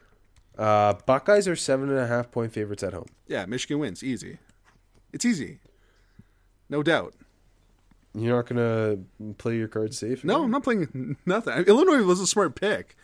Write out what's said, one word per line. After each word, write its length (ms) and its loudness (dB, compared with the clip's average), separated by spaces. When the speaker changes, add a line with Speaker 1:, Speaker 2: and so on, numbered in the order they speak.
Speaker 1:
Uh, 360 4
Buckeyes 420 4
are 80 -2
seven 340 0
and 100 0
a 80 0
half 240 -2
point 220 -4
favorites 300 -6
at 100 -4
home. 140 -12
Speaker 2:
Yeah, 180 -4
Michigan 340 -4
wins. 240 -6
Easy. 360 -8
It's 120 -4
easy. 340 -2
No 140 -2
doubt. 300 0
Speaker 1:
You're 240 0
not 100 -2
gonna 520 0
play 200 -4
your 100 -4
cards 300 -6
safe 260 -6
Speaker 2:
No, 120 0
Speaker 1:
here? 100 2
Speaker 2:
I'm 60 0
not 120 -2
playing 580 -4
<laughs> 40 -20
nothing. 280 -2
I, 100 0
Illinois 400 6
was 180 2
a 60 -2
smart 280 0
pick. 480 -4